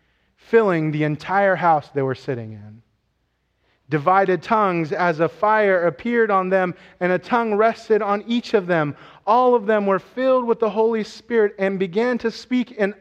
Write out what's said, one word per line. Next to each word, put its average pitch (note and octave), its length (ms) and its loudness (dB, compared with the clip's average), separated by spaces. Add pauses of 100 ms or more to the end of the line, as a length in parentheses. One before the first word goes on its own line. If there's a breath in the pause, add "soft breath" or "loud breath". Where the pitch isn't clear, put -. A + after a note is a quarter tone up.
(360)
filling F3 560 2
the D3+ 120 -2
entire F#3 520 0
house D#3 320 0
they C#3 140 -4
were C3 120 -2
sitting A#2 380 -10
in. G#2+ 300 -20 (1040)
Divided F3+ 540 2
tongues F#3 500 0
as E3+ 280 -2
a D#3+ 80 2
fire G3+ 580 2
appeared A3+ 440 -2
on F#3 200 0
them, F#3 240 0 (260 loud breath)
and F3+ 100 0
a F3+ 80 0
tongue A3+ 360 -2
rested A3 480 0
on G3+ 240 -2
each A#3 260 -4
of G3 140 0
them. D#3 280 0 (320 loud breath)
All B3 280 2
of A3+ 100 0
them G#3 220 0
were F#3+ 120 2
filled B3+ 460 -2
with A#3 140 -2
the A3+ 120 0
Holy A3 320 0
Spirit G#3+ 560 -2
and G3 200 -2
began G#3+ 400 -2
to A3+ 120 -4
speak - 420 -4
in G#3 280 -2